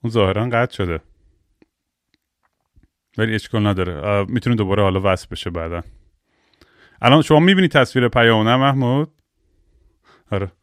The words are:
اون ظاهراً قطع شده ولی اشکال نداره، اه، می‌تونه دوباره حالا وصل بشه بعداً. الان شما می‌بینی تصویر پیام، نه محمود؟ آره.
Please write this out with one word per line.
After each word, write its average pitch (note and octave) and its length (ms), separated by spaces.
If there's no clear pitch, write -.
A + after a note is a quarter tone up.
اون A#2+ 80
ظاهراً G#2+ 380
قطع A#2+ 280
شده F2 240
ولی A2 160
اشکال G#2+ 320
نداره، F2+ 400
اه، G2+ 220
می‌تونه A#2+ 280
دوباره G2+ 260
حالا F#2+ 220
وصل F#2+ 260
بشه - 200
بعداً. E2+ 320
الان C#3 200
شما D3+ 160
می‌بینی F#3 300
تصویر B2+ 400
پیام، A2+ 400
نه A#2+ 80
محمود؟ C3+ 540
آره. G2 220